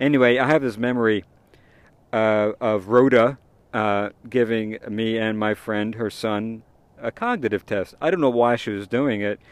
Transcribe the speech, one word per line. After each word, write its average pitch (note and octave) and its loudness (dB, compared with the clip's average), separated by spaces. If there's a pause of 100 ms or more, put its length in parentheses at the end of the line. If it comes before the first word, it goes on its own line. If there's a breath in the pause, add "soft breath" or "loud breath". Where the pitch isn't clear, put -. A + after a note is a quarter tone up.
Anyway, C3 4
I B2+ 0
have D3+ 4
this A2+ -4
memory, A#2 0 (920 soft breath)
uh, G#2+ 2 (100)
of G#2 -2
Rhoda, B2 4 (380)
uh, G#2 0 (220)
giving A2 0 (100)
me A2 -2
and A2 -2
my G#2+ 0
friend, G#2+ -4
her A2+ -4
son, A2 -6 (340)
a A2+ -8
cognitive C#3+ -4
test. G2 -4
I D#3 0
don't F3+ 0
know C3+ 4
why A#2+ 4
she A2+ -6
was G2+ -6
doing A#2+ -2
it, G#2 -4 (140 soft breath)